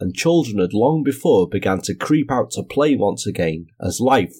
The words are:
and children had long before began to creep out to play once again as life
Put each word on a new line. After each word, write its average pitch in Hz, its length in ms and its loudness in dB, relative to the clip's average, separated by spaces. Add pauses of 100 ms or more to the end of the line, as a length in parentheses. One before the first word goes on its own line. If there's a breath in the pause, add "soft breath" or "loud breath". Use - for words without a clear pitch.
and 95 140 -4
children 156 440 0
had 90 140 0
long 143 320 2
before 127 440 2
began 95 340 -2
to 98 120 -6
creep 147 380 0
out 135 180 -2
to 95 120 -6
play 143 340 0
once 101 300 -2
again 85 400 -4 (140)
as 90 200 -4
life 131 400 2